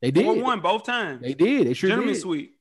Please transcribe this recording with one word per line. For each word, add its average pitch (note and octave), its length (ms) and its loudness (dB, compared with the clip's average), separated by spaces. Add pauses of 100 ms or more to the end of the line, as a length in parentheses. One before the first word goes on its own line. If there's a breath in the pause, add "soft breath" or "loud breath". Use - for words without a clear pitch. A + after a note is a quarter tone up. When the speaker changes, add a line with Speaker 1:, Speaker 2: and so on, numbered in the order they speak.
Speaker 1:
They B2 100 0
did. F3 140 4
Speaker 2:
Four F#4 100 4
one B3 240 0
both F#3+ 240 -2
times. G3 380 -6
Speaker 1:
They B2+ 120 -6
did. F#3+ 340 2
They B2 60 0
sure F#3+ 160 0
Speaker 2:
Gentleman's A3+ 280 0
Speaker 1:
did. - 60 -6
Speaker 2:
sweep. E3 380 -8